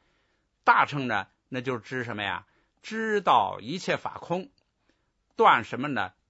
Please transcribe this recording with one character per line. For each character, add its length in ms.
大 200
乘 220
呢， 220
那 120
就 180
知 240
什 140
么 80
呀？ 200
知 380
道 400
一 180
切 180
法 220
空， 320
断 260
什 180
么 60
呢？ 260